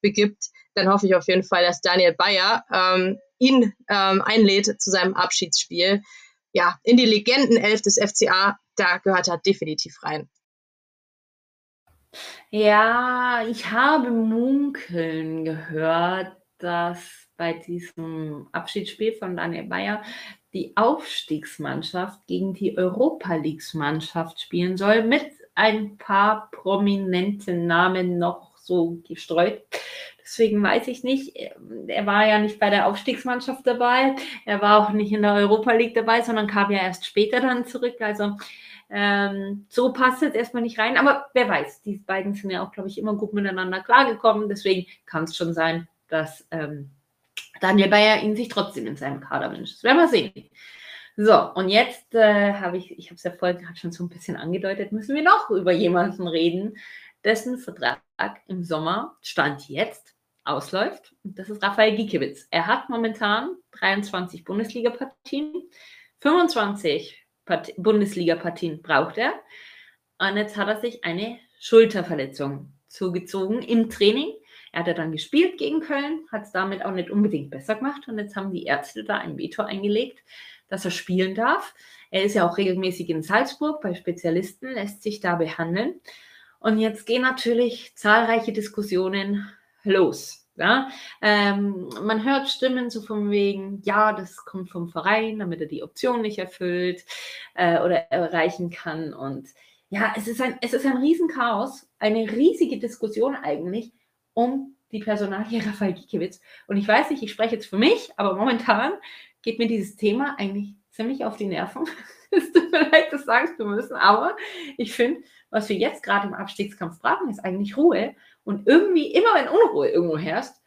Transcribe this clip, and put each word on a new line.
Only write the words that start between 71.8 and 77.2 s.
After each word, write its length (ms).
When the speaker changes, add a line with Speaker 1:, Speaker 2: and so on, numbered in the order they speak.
Speaker 2:
zugezogen 720
im 260
Training. 440
Er 80
hat 80
ja 60
dann 180
gespielt 460
gegen 220
Köln, 520
hat's 180
damit 340
auch 60
nicht 200
unbedingt 400